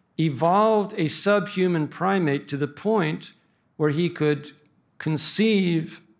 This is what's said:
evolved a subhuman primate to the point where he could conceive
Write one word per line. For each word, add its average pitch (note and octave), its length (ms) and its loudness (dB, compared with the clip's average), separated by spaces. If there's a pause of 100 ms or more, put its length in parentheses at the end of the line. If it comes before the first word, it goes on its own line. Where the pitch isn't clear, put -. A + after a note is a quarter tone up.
(200)
evolved G3 760 2
a E3 120 0
subhuman F#3 800 0
primate E3 640 0
to C#3 80 -4
the C#3 100 -2
point F#3 680 -2 (440)
where D3+ 120 2
he E3 200 0
could D3 420 -2 (480)
conceive E3+ 1000 0 (180)